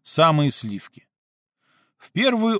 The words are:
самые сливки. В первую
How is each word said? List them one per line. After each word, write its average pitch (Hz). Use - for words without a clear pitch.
самые 151
сливки. -
В -
первую 226